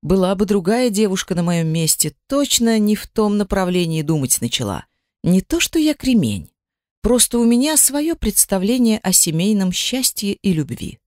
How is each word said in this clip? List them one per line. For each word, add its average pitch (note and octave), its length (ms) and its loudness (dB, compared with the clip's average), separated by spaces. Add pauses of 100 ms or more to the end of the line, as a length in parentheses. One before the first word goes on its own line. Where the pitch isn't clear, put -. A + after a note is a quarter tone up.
Была F#3 320 2
бы G3 120 0
другая G#3 440 0
девушка F#3+ 440 -2
на E3+ 80 -2
моём E3+ 260 0
месте, D#3+ 480 -2 (100)
точно A#3 520 0
не G#3 180 2
в - 100 -12
том G#3 320 0
направлении F3+ 640 -2
думать D3 380 -2
начала. A2+ 460 -4 (360)
Не F3+ 180 4
то, E4 200 -4
что - 180 -2
я D4+ 160 2
кремень. B2 560 -2 (540)
Просто A#3+ 340 2
у A#3+ 60 2
меня B3+ 320 2
своё D4+ 400 0
представление A3 840 0
о F#3 140 -2
семейном F#3 600 0
счастье A#3+ 600 -4
и G3 220 -2
любви. D#3 520 -6